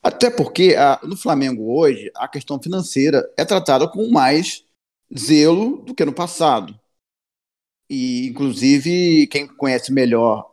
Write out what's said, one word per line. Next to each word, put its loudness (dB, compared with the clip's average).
Até 0
porque 2
a, 2
no -10
Flamengo -4
hoje, 0
a -6
questão -10
financeira -2
é -2
tratada 2
com -6
mais 2
zelo 2
do -16
que -2
no -6
passado. -2
E, -4
inclusive, 2
quem -6
conhece -4
melhor 0